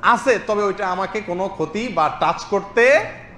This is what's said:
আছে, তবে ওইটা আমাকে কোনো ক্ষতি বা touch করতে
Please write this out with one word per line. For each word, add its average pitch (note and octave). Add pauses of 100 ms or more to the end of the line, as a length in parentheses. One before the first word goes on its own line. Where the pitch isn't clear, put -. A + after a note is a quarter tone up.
আছে, A3+
তবে G#3
ওইটা G3
আমাকে F#3+
কোনো F#3
ক্ষতি F#3+
বা D#3+
touch E3+
করতে A#3+ (340)